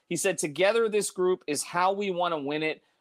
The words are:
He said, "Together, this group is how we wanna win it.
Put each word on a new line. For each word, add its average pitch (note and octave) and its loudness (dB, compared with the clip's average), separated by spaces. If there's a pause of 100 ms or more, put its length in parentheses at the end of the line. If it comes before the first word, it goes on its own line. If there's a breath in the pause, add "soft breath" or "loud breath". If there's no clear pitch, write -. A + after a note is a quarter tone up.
He F3 -4
said, F3+ 0
"Together, F#3+ 2
this G#3 0
group F3+ 0
is D3 -2
how F#3 0
we G3 -2
wanna F3 0
win D3 -4
it. D#3 -4 (180)